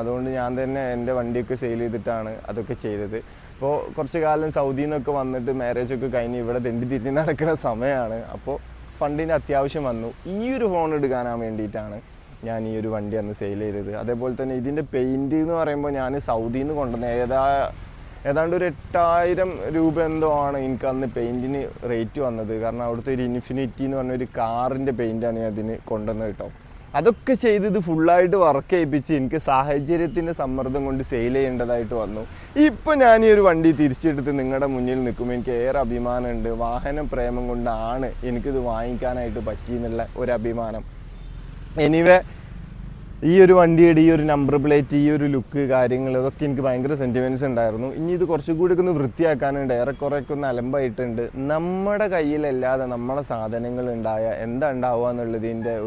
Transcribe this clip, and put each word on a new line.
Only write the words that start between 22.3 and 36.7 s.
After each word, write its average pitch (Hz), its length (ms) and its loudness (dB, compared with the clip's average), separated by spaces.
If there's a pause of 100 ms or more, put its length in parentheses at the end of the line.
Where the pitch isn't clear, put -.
കാരണം 117 220 -4
അവിടുത്തെ 123 300 -4
ഒരു 127 140 -2
ഇൻഫിനിറ്റി 127 560 -4
എന്ന് 135 120 -2
പറഞ്ഞ 127 200 -2
ഒരു 123 80 -4 (120)
കാറിൻ്റെ 127 600 0
പെയിന്റാണ് 113 440 -2
ഞാൻ 113 80 -2
അതിന് 110 240 -4 (140)
കൊണ്ടുവന്നത് 110 420 -4
കേട്ടോ. 98 160 -10 (500)
അതൊക്കെ 220 460 2
ചെയ്ത് 208 260 4
ഇത് 202 160 2
ഫുള്ളായിട്ട് 175 580 4
വർക്ക് 139 300 2
ചെയ്യിപ്പിച്ച് 151 460 0
എനിക്ക് 131 280 -2
സാഹചര്യത്തിൻ്റെ 147 920 0
സമ്മർദ്ദം 131 460 -2
കൊണ്ട് 135 240 -2
സെയിൽ 120 260 0
ചെയ്യേണ്ടതായിട്ട് 120 640 0
വന്നു. 107 220 -6 (420)
ഇപ്പം 302 380 0
ഞാൻ 226 240 10
ഈ - 80 10
ഒരു 202 120 6
വണ്ടി 165 320 6
തിരിച്ചെടുത്ത് 143 600 2
നിങ്ങളുടെ 135 320 0
മുന്നിൽ 127 320 0
നിൽക്കുമ്പോൾ 123 320 -2
എനിക്ക് 120 160 -2 (100)
ഏറെ 131 220 2
അഭിമാനമുണ്ട്. 120 640 -2 (140)
വാഹന 139 500 -4